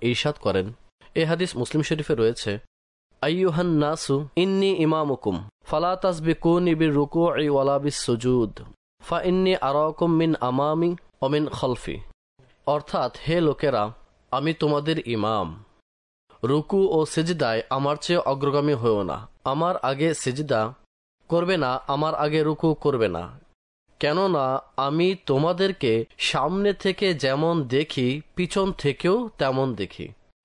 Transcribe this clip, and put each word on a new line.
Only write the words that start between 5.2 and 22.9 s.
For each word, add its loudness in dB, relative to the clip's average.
ফালা 0
তাসবিকুনি 2
বিররুকুই 2
ওয়ালা 2
বিসসুজুদ, 0
ফা -4
ইন্নী 2
আরাকুম 0
মিন 4
আমামি 0
ওয়া -6
মিন 0
খালফি", -6
অর্থাৎ, -2
"হে 2
লোকেরা, 0
আমি -2
তোমাদের -2
ইমাম, -2
রুকু 2
ও 2
সিজদায় -2
আমার 0
চেয়ে 0
অগ্রগামী 0
হও 2
না, -6
আমার 0
আগে 0
সিজদা -2
করবে 2
না, 0
আমার 0
আগে 0
রুকু 0
করবে 0